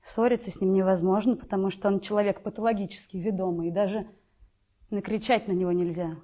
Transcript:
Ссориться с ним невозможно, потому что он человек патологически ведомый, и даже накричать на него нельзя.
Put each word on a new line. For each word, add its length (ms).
Ссориться 480
с 100
ним 140
невозможно, 640
потому 340
что 180
он 120
человек 420
патологически 760
ведомый, 500
и 40
даже 380
накричать 580
на 40
него 200
нельзя. 520